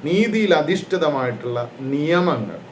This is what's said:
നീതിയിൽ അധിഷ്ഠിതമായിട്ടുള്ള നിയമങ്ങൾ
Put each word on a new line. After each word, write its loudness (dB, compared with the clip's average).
നീതിയിൽ 2
അധിഷ്ഠിതമായിട്ടുള്ള -2
നിയമങ്ങൾ 0